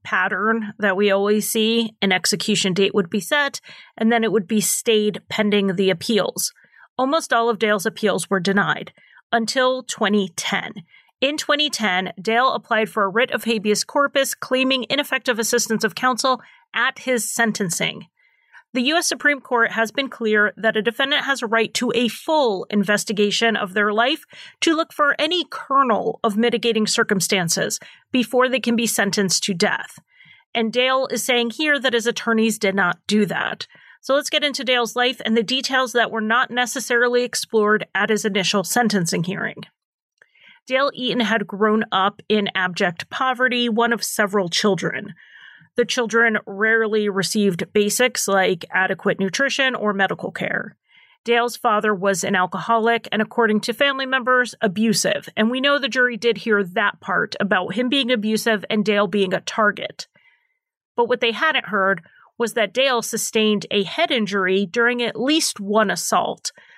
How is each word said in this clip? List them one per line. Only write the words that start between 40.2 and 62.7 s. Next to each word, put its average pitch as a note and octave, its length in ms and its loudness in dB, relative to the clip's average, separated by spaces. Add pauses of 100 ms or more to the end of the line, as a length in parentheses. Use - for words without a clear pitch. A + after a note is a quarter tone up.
Dale C#4 260 0
Eaton B3+ 280 -2
had G#3+ 260 0
grown G#3+ 460 0
up G3 340 0
in G#3 280 0
abject F#3 540 -2
poverty, B3 600 0
one A#3 240 2
of G#3+ 100 -4
several G3 460 0
children. F#3+ 640 -2 (640)
The A#3+ 80 2
children A#3 520 0 (100)
rarely G#3+ 640 0
received G3 640 0
basics G#3 560 2
like F#3+ 420 2
adequate F#3+ 480 -2
nutrition B3+ 560 0
or G#3 160 -2
medical G3 400 -2
care. - 460 -6 (480)
Dale's A#3+ 320 0
father G#3+ 360 0
was F#3+ 300 0
an F#3+ 100 -2
alcoholic A3 800 0
and, G#3 100 0
according A3 400 2
to A#3+ 120 -4
family C4+ 320 0
members, B3+ 560 0
abusive. G#3+ 720 0
And A3 160 2
we C4 80 -4
know C#4+ 180 2
the C4+ 120 -2
jury B3 260 2
did A3+ 220 0
hear G#3 260 0
that G3 380 -2
part F3 400 -2
about F#3 340 0
him B3 140 0
being C4 200 0
abusive A3 600 0
and G#3+ 160 0
Dale G#3 220 2
being F#3+ 260 0
a - 80 -2
target. - 640 -2 (880)
But A#3+ 140 2
what B3 100 0
they A#3 140 0
hadn't C#4 320 0
heard F#3+ 360 0 (360)
was A3+ 160 -2
that G#3 200 0